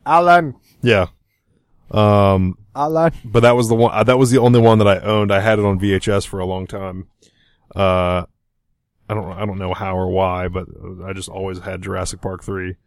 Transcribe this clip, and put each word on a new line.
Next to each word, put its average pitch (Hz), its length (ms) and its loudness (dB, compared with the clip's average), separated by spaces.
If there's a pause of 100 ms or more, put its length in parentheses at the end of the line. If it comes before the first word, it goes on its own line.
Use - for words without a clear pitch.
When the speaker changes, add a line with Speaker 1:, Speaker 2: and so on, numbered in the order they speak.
Speaker 1:
"Alan." 170 500 4 (260)
Speaker 2:
Yeah. 104 260 2 (840)
Um, 98 680 2 (180)
Speaker 1:
Alan. 160 360 0 (140)
Speaker 2:
but 113 160 0
that 120 140 6
was 120 140 0
the 117 60 2
one, 117 180 2
uh, 107 100 0
that 127 160 2
was 131 120 4
the 131 60 4
only 120 240 6
one 113 160 6
that 107 100 4
I 95 120 4
owned. 104 320 0
I 98 100 2
had 107 180 2
it 104 60 0
on 98 140 0
V 101 140 0
H 92 140 -2
S 101 160 0
for - 160 -10
a 92 60 -6
long 92 220 -8
time. 95 400 -12 (680)
Uh, 90 500 0 (840)
I 110 60 -6
don't, 95 160 -8
I 95 140 -8
don't 98 120 -8
know 92 160 -6
how 95 240 -6
or 92 120 -4
why, 92 380 -2
but 90 200 -8 (360)
I 95 100 -12
just 95 160 -12
always 95 300 -10
had 92 220 -12
Jurassic 92 400 -8
Park 92 220 -10
three. 92 320 -10 (120)